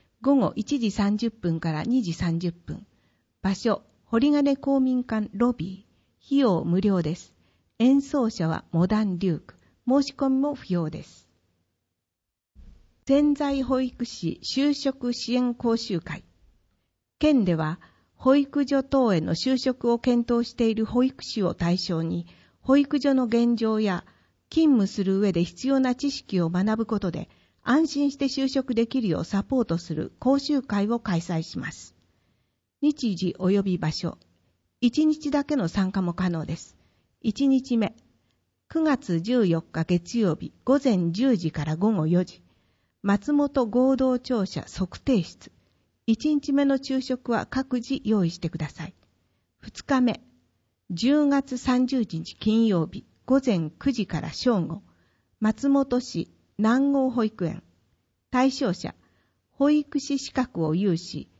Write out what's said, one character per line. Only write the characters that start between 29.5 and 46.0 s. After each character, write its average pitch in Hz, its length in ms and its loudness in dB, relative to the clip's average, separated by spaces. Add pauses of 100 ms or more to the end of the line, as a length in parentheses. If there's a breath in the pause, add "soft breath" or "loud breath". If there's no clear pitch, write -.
ー 226 40 0
ト 165 140 -2
す 170 160 -10
る 147 240 -6
講 277 200 2
習 277 240 -2
会 202 260 -2
を 233 100 -2
開 175 220 -2
催 165 220 -4
し - 160 -12
ま - 140 -8
す。 - 220 -20 (880)
日 285 340 0
時 175 240 -2
及 196 240 2
び 185 160 0
場 156 140 -2
所、 - 260 -8 (640)
一 269 260 2
日 302 240 0
だ 285 140 0
け 302 100 -2
の 190 140 0
参 190 240 -2
加 190 100 -2
も 170 120 -2
可 185 140 -2
能 165 160 -4
で 165 120 -8
す。 - 200 -18 (440)
一 269 260 -2
日 262 300 2
目、 214 180 0 (760)
九 320 140 -2
月 247 380 0
十 220 260 2
四 165 160 2
日 160 220 -4
月 175 340 -2
曜 190 160 2
日、 - 180 -10 (120)
午 277 180 4
前 180 300 2
十 233 240 2
時 165 160 -2
か 151 120 -6
ら 156 120 -2
午 208 160 2
後 156 160 0
四 175 160 2
時、 - 180 -14 (600)
松 202 300 0
本 285 340 2
合 254 300 2
同 254 220 2
庁 233 260 -2
舎 - 180 -6
測 - 380 -8
定 233 220 2
室。 - 300 -16 (540)